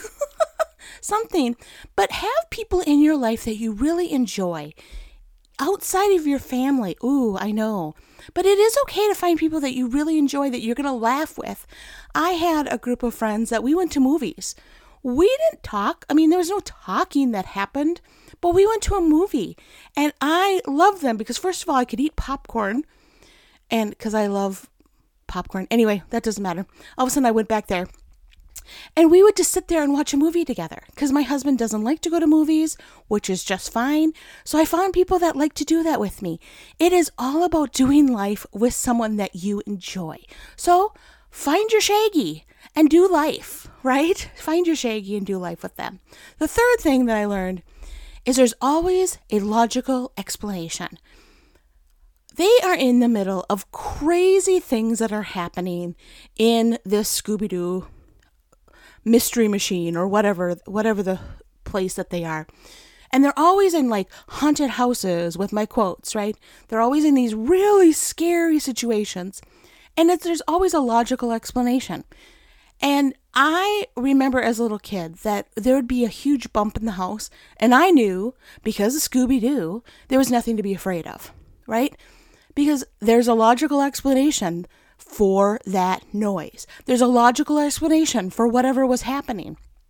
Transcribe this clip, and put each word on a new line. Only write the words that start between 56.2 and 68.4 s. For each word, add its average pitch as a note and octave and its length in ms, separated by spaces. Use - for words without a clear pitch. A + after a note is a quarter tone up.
in A3+ 480
this G3+ 360
Scooby-Doo F#3 640
mystery A3+ 440
machine F3+ 480
or F3+ 120
whatever, F#3+ 480
whatever G#3+ 360
the F#3 180
place F#3+ 300
that F#3 160
they F3 140
are. D#3+ 220
And C4 100
they're C#4 160
always F#4 360
in, D4 140
like, G#3 200
haunted D4 420
houses F3+ 680
with G3 140
my G#3 140
quotes, - 500
right? G#3 200
They're A3 120
always C#4 240
in D4 100
these B3 200
really F#4 580
scary E4 640